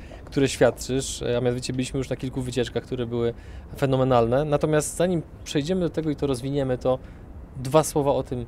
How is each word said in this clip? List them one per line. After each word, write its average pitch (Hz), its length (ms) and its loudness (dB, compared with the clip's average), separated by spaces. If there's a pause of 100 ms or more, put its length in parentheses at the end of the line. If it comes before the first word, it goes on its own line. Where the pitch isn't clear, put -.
(260)
które 139 220 2
świadczysz, 131 760 2
e, 123 160 0
a 120 40 0
mianowicie 123 320 0
byliśmy 131 240 -4
już 131 120 -4
na 127 60 -2
kilku 131 260 -6
wycieczkach, 123 420 -2
które 123 220 -4
były 117 280 0 (440)
fenomenalne. 131 680 4
Natomiast 151 500 2
zanim 170 260 2 (220)
przejdziemy 165 380 0
do 160 80 0
tego 156 200 -2
i 143 60 0
to 147 120 -2
rozwiniemy, 135 500 0
to 131 220 2 (580)
dwa 131 260 4
słowa 143 280 0
o 131 120 2
tym, 123 240 -6